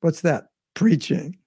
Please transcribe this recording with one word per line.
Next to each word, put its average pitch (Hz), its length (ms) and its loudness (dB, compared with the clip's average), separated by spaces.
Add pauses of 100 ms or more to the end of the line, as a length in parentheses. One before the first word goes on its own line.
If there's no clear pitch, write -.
What's 165 200 0
that? 147 260 -2 (280)
Preaching. 175 720 0